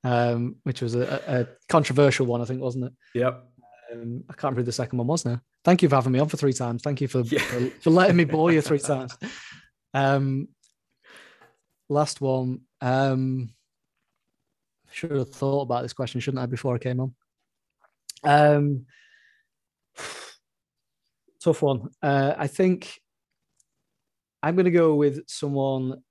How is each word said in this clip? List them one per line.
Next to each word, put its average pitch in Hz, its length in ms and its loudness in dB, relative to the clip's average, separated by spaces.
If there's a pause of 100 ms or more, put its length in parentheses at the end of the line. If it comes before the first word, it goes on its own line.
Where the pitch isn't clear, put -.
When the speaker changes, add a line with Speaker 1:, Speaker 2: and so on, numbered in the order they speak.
Speaker 1:
um, 120 600 0
which 131 180 -4
was 117 120 -4
a, 127 320 -4
a, 127 140 0
a 120 60 -2 (200)
controversial 139 600 2
one, 120 160 -2
I - 20 -4
think, 127 160 -6
wasn't 127 240 -6
it? 127 80 -12 (220)
Speaker 2:
Yep. 123 280 -2 (520)
Speaker 1:
Um, 117 340 -10
I - 60 -18
can't - 100 -14
remember 131 160 -2
who 120 60 -2
the 120 60 -6
second 127 260 -6
one 120 80 -2
was 160 180 -2
now. 120 160 -4 (240)
Thank 175 180 6
you 170 60 4
for 135 60 4
having 131 180 2
me 127 60 2
on 151 100 2
for - 80 -6
three 139 160 0
times. 120 300 -6
Thank 143 180 -6
you 135 80 -4
for, 131 120 -2
Speaker 2:
Yeah. 117 200 -2
Speaker 1:
for, 123 200 -6 (200)
for - 100 0
letting 180 260 8
me 170 80 6
bore 156 280 2
you 160 80 6
three 147 200 0
times. 131 360 -4 (760)
Um, 139 540 0 (1400)
last 143 320 -2
one. 131 400 -2 (220)
Um, 131 680 0 (1400)
should 165 220 -8
have 131 200 -2
thought 139 300 0
about 123 220 -2
this 123 100 -10
question, 123 260 -6
shouldn't 131 220 -4
I, - 40 -4
before 127 280 -4
I 117 40 -4
came 127 220 -4
on? 131 140 -6 (1080)
Um, 147 600 4 (1120)
<sighs> - 1500 -20
tough 160 200 2
one. 131 260 0 (140)
Uh, 139 340 2
I 147 100 -4
think - 540 -2 (1400)
I'm 156 120 -2
gonna 180 160 4
go 165 260 6
with 147 300 0
someone. 135 840 -4